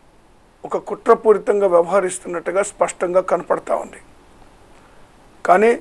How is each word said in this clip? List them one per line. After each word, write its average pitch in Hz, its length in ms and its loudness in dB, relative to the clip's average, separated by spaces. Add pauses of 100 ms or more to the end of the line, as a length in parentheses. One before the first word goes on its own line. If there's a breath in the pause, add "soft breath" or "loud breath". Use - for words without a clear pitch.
(640)
ఒక - 120 -6
కుట్రపూరితంగా 214 880 2
వ్యవహరిస్తున్నట్టుగా 175 960 0
స్పష్టంగా 185 580 -2
కనపడతా 170 540 -2
ఉంది. - 220 -10 (1500 soft breath)
కానీ 214 360 0